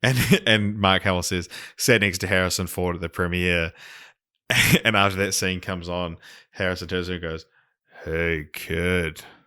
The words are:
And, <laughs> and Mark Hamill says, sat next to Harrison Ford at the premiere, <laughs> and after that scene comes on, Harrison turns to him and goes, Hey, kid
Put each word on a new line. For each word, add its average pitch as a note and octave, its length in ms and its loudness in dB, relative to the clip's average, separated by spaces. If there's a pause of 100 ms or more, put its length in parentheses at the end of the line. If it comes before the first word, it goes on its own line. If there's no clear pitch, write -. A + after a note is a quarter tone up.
And, B2+ 140 2 (260)
<laughs> - 40 -2
and G#2 320 2
Mark F#2+ 240 4
Hamill F2+ 200 0
says, F2 260 -4 (280)
sat A#2 240 4
next G2 180 0
to F#2+ 80 -4
Harrison F#2 400 0
Ford F2+ 280 -4
at E2+ 60 -10
the E2+ 80 -6
premiere, F2 640 0 (760)
<laughs> A#2+ 340 4
and A2 120 2
after G2 220 4
that G2 160 0
scene F#2 260 -2
comes F2+ 300 -8
on, F2 280 -4 (340)
Harrison F2+ 360 -4
turns F2+ 200 -4
to F2+ 60 -6
him E2+ 100 -8
and E2 80 -6
goes, E2 140 -10 (600)
Hey, D#2+ 480 -2
kid E2+ 680 -2 (260)